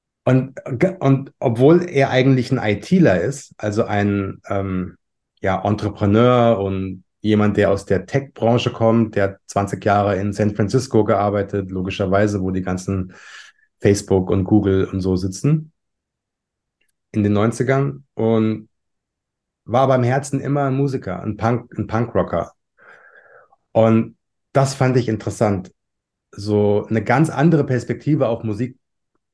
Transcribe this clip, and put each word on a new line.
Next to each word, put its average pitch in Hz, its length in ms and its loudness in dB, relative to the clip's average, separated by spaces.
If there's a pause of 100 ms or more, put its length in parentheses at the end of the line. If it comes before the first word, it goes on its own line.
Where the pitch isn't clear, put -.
(240)
Und, 131 380 0 (380)
und 135 400 0
obwohl 135 500 4
er 135 220 0
eigentlich 131 400 2
ein 123 120 0
I 104 160 0
T 185 200 0
ler 95 220 4
ist, 131 360 -6
also 107 260 -2
ein, 101 640 -2
ähm, 95 500 -4 (440)
ja, 95 220 -2
Entrepreneur 107 960 2
und 95 440 -6 (160)
jemand, 104 380 2
der 98 140 4
aus - 140 -2
der 92 200 -2
Tech-Branche 123 640 -2
kommt, 113 440 0
der 98 320 -2
zwanzig 98 360 -4
Jahre 101 340 2
in 101 140 -4
San 104 240 -2
Francisco 104 480 0
gearbeitet, 101 680 -2
logischerweise, 98 720 -2
wo 92 100 -2
die 92 100 -2
ganzen 92 520 -6 (640)
Facebook 98 500 0
und 98 140 0
Google 95 420 2
und 95 160 -6
so 92 140 0
sitzen, 139 580 -2 (1400)
in 107 120 0
den 104 100 2
neunzigern, 131 800 0
und 110 560 0 (960)
war 120 160 2
aber 131 140 4
im 123 80 2
Herzen 135 360 -2
immer 139 260 -2
ein 131 100 -2
Musiker, 127 460 -4
ein 104 160 -6
Punk-, 117 400 -2
ein 110 100 -4
Punkrocker. 95 640 -2 (1200)
Und 113 460 2 (360)
das 135 220 0
fand 131 220 2
ich 117 100 0
interessant, 104 640 -2 (600)
so 104 560 0
eine 110 160 -2
ganz 131 260 2
andere 147 340 2
Perspektive 127 640 -2
auf 113 160 -4
Musik 110 340 -6 (560)